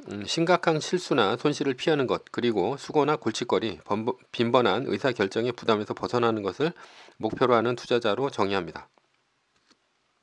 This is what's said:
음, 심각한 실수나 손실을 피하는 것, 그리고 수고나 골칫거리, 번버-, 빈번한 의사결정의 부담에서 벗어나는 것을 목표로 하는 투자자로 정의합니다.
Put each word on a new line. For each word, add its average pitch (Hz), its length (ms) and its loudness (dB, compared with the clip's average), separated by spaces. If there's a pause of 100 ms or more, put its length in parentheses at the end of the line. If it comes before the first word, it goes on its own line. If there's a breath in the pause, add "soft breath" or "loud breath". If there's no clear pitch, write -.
(100)
음, 101 160 -10
심각한 165 540 2
실수나 127 580 0
손실을 139 340 0
피하는 143 340 0
것, 92 240 -2
그리고 110 460 0
수고나 147 400 0
골칫거리, 113 680 -2
번버-, 110 340 -4 (140)
빈번한 117 540 2
의사결정의 110 640 -2
부담에서 107 420 -2
벗어나는 113 480 -2
것을 131 320 -4 (420 loud breath)
목표로 120 380 2
하는 117 200 4
투자자로 117 540 0
정의합니다. 98 580 -2 (1400)